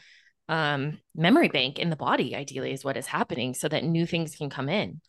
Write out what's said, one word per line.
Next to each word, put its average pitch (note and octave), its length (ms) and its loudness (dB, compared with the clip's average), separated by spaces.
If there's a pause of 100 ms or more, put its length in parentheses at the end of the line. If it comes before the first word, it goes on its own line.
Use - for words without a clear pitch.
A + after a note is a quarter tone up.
(500)
um, D3+ 500 0 (140)
memory G3+ 360 6
bank C3 300 0
in E3+ 100 0
the D#3+ 60 0
body, C#3+ 400 0
ideally, C3 360 -6
is C3+ 140 -6
what C3+ 120 -2
is B2 80 -6
happening, C3+ 480 -2
so - 140 -4
that D3+ 160 -2
new E3 220 2
things E3 300 -4
can D3 140 -6
come C3+ 200 -4
in. D#3 400 -4